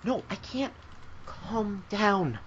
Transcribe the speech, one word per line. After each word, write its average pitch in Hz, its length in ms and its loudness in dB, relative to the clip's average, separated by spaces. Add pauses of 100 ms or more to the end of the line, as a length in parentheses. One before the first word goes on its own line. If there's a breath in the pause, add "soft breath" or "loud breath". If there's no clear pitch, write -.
No, 226 260 2
I 190 60 -4
can't 262 380 -4 (520)
calm 202 640 -2
down. 196 580 4